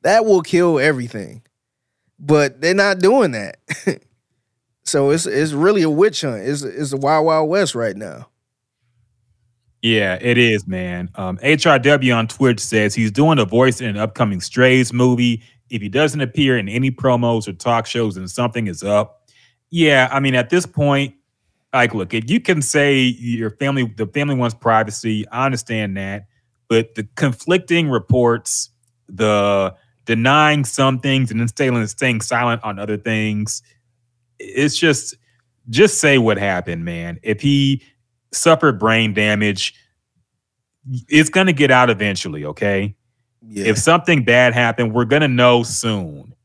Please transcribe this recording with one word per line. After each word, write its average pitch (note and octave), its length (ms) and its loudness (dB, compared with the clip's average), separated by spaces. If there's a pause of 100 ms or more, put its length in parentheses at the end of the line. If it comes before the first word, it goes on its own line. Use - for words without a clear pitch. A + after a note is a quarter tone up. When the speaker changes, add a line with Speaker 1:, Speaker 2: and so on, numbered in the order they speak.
Speaker 1:
That A3 220 2
will G3 180 4
kill E3+ 360 2
everything. A#2+ 640 -4 (760)
But C#3+ 400 2
they're E3 140 2
not G3 260 2
doing G3 320 4
that. G#2 240 -10 (300)
<laughs> - 160 -4 (840)
So C#3 260 0
it's, E3 120 -2
it's D3+ 280 -2
really F3+ 300 2
a D#3+ 60 2
witch E3 320 2
hunt. A2+ 220 -6
It's, C#3+ 180 -4
it's C3+ 320 -8
a C3+ 60 -6
wild, D3+ 260 2
wild D#3+ 240 2
west F#3 260 0
right A2+ 220 -4
now. G2+ 320 -14 (1500)
Speaker 2:
Yeah, G#2 380 0
it A#2+ 180 2
is, A2+ 280 2
man. F2+ 480 -6
Um, F#2 280 -8
H D3 240 0
R C#3+ 120 4
W C3 340 2
on A2+ 140 0
Twitch A#2+ 340 0
says G#2+ 340 0
he's A2 160 0
doing D3 280 2
a A2 60 2
voice A#2+ 360 2
in B2 80 -6
an G2+ 100 -6
upcoming G#2 420 -2
Strays B2+ 520 2
movie. B2 500 2 (260)
If A2+ 140 -8
he G#2 60 -8
doesn't C#3+ 320 0
appear C3 360 0
in G2+ 120 -4
any B2+ 220 -2
promos A#2+ 560 0
or G2+ 60 -10
talk A#2 340 -2
shows, A2 280 -4
then F#2 140 -12
something A#2 380 -4
is F2 160 -10
up. G#2 460 -2 (420)
Yeah, D3 400 4
I C#3 100 -2
mean, C3+ 140 0
at B2 160 0
this F3 160 2
point, C#3 480 -2 (580)
like, A#2+ 220 2
look, F#2+ 200 -6
if A2+ 160 -6
you A#3 100 2
can E3 220 0
say C#3+ 400 2
your A#2+ 480 -2
family, C#3 340 -4 (120)
the A2 100 -4
family C#3+ 300 -4
wants A#2+ 180 -2
privacy, A2 720 -2
I B2 160 -4
understand A2 520 -4
that. G2 300 -10 (420)
But A2+ 260 0
the G#2+ 120 -10 (100)
conflicting E3 760 -2
reports, A#2 800 0 (380)
the G2+ 680 0 (320)
denying C#3+ 580 2
some C3+ 360 0
things C3+ 300 0
and A2+ 100 -2
then A#2 80 0
staying, A#2+ 400 -2
staying A#2+ 320 -2
silent A#2 440 -2
on G2+ 140 -8
other G#2+ 180 -6
things, G#2+ 640 -4 (760)
it's C3+ 400 -4
just, - 380 -2 (520)
just F#3+ 300 4
say C#3 200 4
what A2 200 2
happened, F2+ 460 -4
man. E2+ 380 -10
If G#2+ 180 -4
he C#3 420 0 (500)
suffered D#3 460 2
brain A2 360 2
damage, G#2 600 0 (1300)
it's D3+ 220 4
gonna F#3+ 220 2
get C#3+ 180 2
out B2+ 180 6
eventually, F#2 560 -4
okay? G2+ 500 -4 (540)
Speaker 1:
Yeah. G#2 180 -6
Speaker 2:
If A2 120 2
something D#3+ 460 2
bad A#2+ 300 4
happened, A#2 400 0
we're A#2+ 100 2
gonna C#3+ 240 2
know B2 340 4
soon. G2 720 -6 (100)